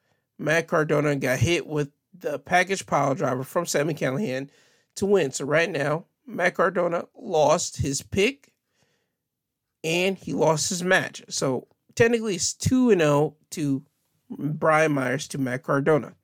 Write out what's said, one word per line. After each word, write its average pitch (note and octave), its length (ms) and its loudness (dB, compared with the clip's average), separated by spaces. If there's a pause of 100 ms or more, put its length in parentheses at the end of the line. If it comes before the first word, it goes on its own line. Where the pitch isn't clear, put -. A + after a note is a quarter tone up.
(380)
Matt D#3 300 0
Cardona D3+ 480 2
got C3 220 0
hit E3+ 280 0
with D3 240 -4 (280)
the D3 200 -6
package F3+ 480 0
pile C#3 280 0
driver B2+ 280 -2
from F3 240 -4
Sami D#3 260 0
Callihan C#3 560 -4 (480)
to - 80 -4
win. F#3+ 280 2
So - 120 -8
right D#3+ 260 2
now, D3 360 -2 (200)
Matt F3+ 280 -2
Cardona F3 600 0
lost D#3 600 0
his C#3+ 240 -4
pick - 520 -2 (1300)
and F3+ 320 0
he - 160 -10
lost D#3 380 2
his F3 120 -6
match. F3+ 460 0
So C3+ 380 -4 (280)
technically A3+ 420 2
it's - 180 -4
two B3+ 360 2
and F#3 120 6
oh D3 340 2 (140)
to C#3+ 320 -2 (480)
Brian D#3 640 0
Myers C3 360 -2
to D3+ 100 -8
Matt B2+ 240 -4
Cardona. C#3+ 600 0